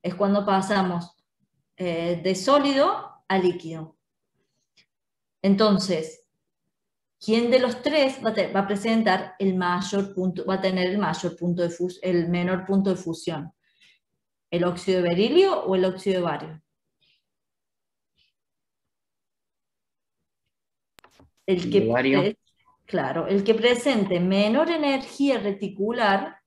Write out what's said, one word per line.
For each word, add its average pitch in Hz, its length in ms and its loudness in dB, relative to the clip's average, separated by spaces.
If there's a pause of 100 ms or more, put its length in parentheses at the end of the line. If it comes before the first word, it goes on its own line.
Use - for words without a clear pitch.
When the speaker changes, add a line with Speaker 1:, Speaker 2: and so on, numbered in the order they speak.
Speaker 1:
Es 180 100 -4
cuando 202 320 2
pasamos, 190 680 0 (640)
eh, 170 440 -2
de 185 140 0
sólido 285 880 0
a 190 120 0
líquido. 165 600 -4 (1400)
Entonces, 196 880 2 (920)
¿quién 233 280 0
de 254 100 6
los 247 220 -2
tres 285 420 0
va 190 80 -2
a - 20 -6
te-, 190 180 -2
va 196 100 0
a 196 60 -2
presentar 208 720 0
el 190 160 0
mayor 190 580 -2
punto, 185 300 -4
va - 120 -2
a 196 60 -4
tener 185 280 0
el 202 80 -2
mayor 175 400 -2
punto 175 240 -2
de 170 80 0
fus-, 180 340 -6
el 175 240 0
menor 175 380 -2
punto 196 240 2
de 180 80 0
fusión? 165 560 -8 (1000)
¿El 170 140 0
óxido 180 360 0
de 175 80 0
berilio 277 540 2
o 190 120 -2
el 185 100 2
óxido 185 320 -2
de 180 80 -2
bario? 156 360 -8 (4000)
El 185 180 2
Speaker 2:
El - 80 -4
Speaker 1:
que 110 160 4
Speaker 2:
bario. 131 320 2
Speaker 1:
pre-, 220 180 0 (480)
claro, 156 420 -4
el 196 180 0
que 226 80 4
presente 220 680 2
menor 208 500 2
energía 277 680 0
reticular 208 960 -2 (120)